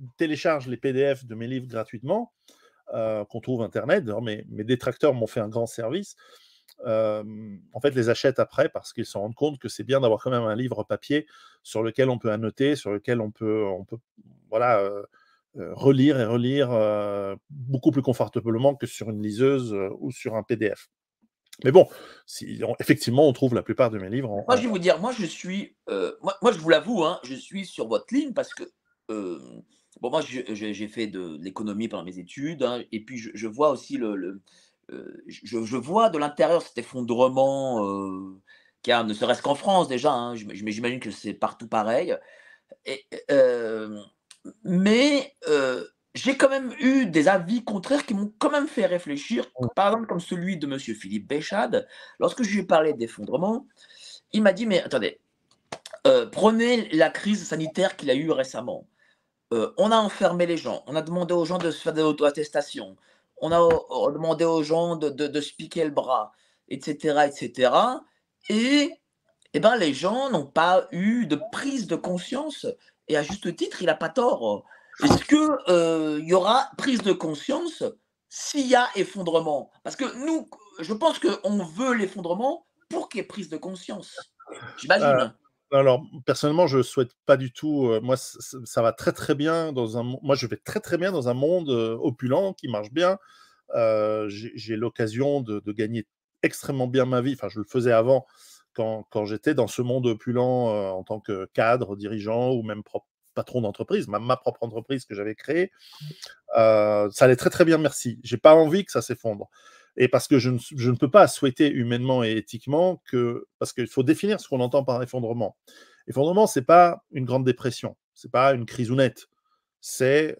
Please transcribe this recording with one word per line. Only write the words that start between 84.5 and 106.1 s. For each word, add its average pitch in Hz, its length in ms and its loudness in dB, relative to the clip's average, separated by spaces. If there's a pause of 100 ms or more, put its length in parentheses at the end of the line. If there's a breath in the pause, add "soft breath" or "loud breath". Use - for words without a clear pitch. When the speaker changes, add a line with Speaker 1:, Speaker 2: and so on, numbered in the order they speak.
Speaker 2:
J'imagine. 147 300 2
Speaker 1:
Euh, 131 720 0
alors, 135 260 6 (220)
personnellement, 151 420 2
je 131 140 2
souhaite 123 300 -2 (140)
pas 139 120 6
du 131 160 -6
tout, 147 340 0
euh, 113 140 2
moi, 127 160 0
c-, - 220 -14
c-, - 260 -16
ça - 160 -2
va 113 100 4
très, - 200 -2
très - 240 -2
bien 160 360 -2
dans 120 260 -4
un 117 60 -4
mon-, 123 180 -6
moi, 143 140 2
je 127 120 -4
vais 104 100 -6
très, - 220 -8
très 175 180 -2
bien 180 140 -2
dans 139 180 -2
un 120 40 0
monde, 156 360 0
euh, 113 300 0
opulent, 143 540 -2
qui - 140 -12
marche 107 240 -6
bien. 175 260 2 (580 soft breath)
Euh, 107 540 0
j'ai, 101 260 -12
j'ai 107 200 -8
l'occasion 120 640 -2
de, 107 200 -6
de 107 100 -8
gagner 110 340 -6 (380)
extrêmement 139 440 -2
bien 127 180 2
ma 127 160 0
vie. 135 120 -2
Enfin, 104 160 -8
je 107 100 -10
le 101 60 -8
faisais 123 280 2
avant, 120 320 4 (480 soft breath)
quand, 110 360 -4
quand 107 160 -2
j'étais 107 280 -2
dans 127 140 2
ce - 140 -6
monde 123 240 -2
opulent, 123 640 0
euh, 104 200 -2
en 95 140 -6
tant 107 180 -8
que 95 320 -6
cadre, 117 420 2
dirigeant 107 560 -2
ou 123 100 0
même 107 220 -8
propre - 240 -10 (260)
patron 123 280 -4
d'entreprise, 117 480 -4
ma, 104 100 -2
ma 123 160 0
propre - 280 -4
entreprise 117 420 -8
que 110 100 -12
j'avais 101 200 -6
créée. 175 360 -2 (840 loud breath)